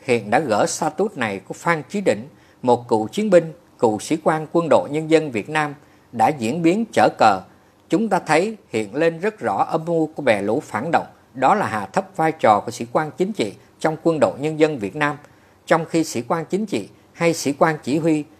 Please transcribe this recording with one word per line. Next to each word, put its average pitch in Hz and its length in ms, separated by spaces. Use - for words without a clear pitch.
hiện 110 260
đã 120 100
gỡ 117 260
status 180 500
này 107 240
của - 140
Phan 165 360
Chí 202 120
Đỉnh, 127 260
một 123 260
cựu 110 200
chiến 214 220
binh, 165 240
cựu 107 200
sĩ - 240
quan 156 280
quân 170 180
đội 104 200
nhân 156 220
dân 156 200
Việt 113 180
Nam 151 260
đã 113 160
diễn 139 340
biến 185 320
chở 110 240
cờ. 101 240
Chúng 202 200
ta 185 100
thấy 190 380
hiện 107 260
lên 165 240
rất 214 200
rõ 107 240
âm 160 220
mưu 165 220
của 147 160
bè 107 180
lũ 107 180
phản 147 320
động, 101 140
đó 135 220
là 170 120
hạ 101 180
thấp - 300
vai 160 160
trò 110 280
của 110 120
sĩ 120 200
quan 156 260
chính 196 160
trị 104 200
trong 156 240
quân 165 160
đội 107 200
nhân 151 200
dân 151 200
Việt 147 160
Nam, 147 220
trong 165 200
khi 160 180
sĩ 117 180
quan 165 240
chính 208 200
trị 104 240
hay 170 200
sĩ 139 200
quan 156 300
chỉ 143 140
huy 156 260